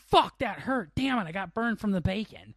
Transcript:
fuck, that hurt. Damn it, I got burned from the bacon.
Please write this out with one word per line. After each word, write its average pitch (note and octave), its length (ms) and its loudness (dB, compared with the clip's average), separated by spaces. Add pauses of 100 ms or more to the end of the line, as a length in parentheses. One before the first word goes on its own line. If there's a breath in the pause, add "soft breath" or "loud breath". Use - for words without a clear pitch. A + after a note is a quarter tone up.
fuck, D4+ 320 4
that G3+ 200 -4
hurt. G3+ 360 -2
Damn C4 240 0
it, F#3 80 -2
I D#3 60 -10
got F#3 200 -8
burned A3+ 260 0
from G#3 120 0
the F#3+ 100 2
bacon. F#3 560 -4